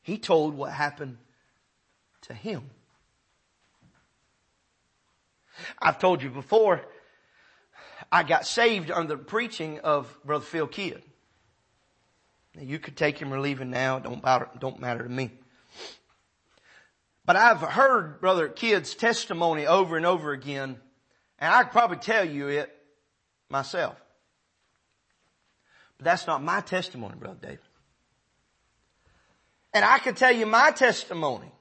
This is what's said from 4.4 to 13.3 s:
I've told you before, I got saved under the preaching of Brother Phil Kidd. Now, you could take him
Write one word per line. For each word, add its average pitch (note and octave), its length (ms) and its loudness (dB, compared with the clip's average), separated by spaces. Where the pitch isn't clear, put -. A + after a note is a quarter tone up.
I've E3 160 2
told F3 240 2
you C3+ 80 -10
before, F#3 500 2
I E3+ 100 4
got D3+ 240 0
saved G#3+ 460 0
under D#3+ 240 -4
the C3+ 60 -14
preaching E3 580 -6
of C#3+ 440 -2
Brother C#3+ 200 -4
Phil D#3+ 240 -4
Kidd. - 340 -8
Now, D#3 80 -18
you C#3 160 -8
could D#3 180 -16
take D3 220 0
him C#3 160 -8